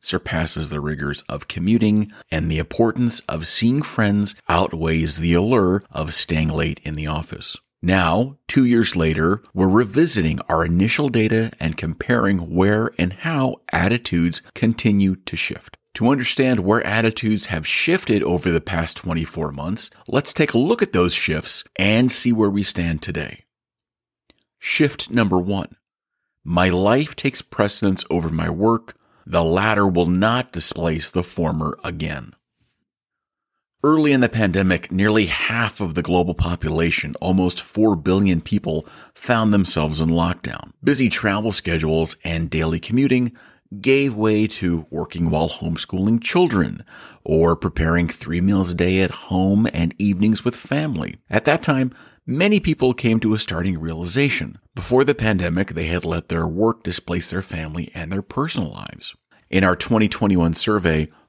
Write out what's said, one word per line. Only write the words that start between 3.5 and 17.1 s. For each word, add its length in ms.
friends 540
outweighs 720
the 160
allure 580
of 220
staying 380
late 340
in 120
the 100
office. 500
Now, 560
two 160
years 320
later, 460
we're 140
revisiting 800
our 160
initial 440
data 520
and 160
comparing 760
where 460
and 140
how 440
attitudes 720
continue 640
to 200
shift. 400
To 140
understand 520
where 240
attitudes 640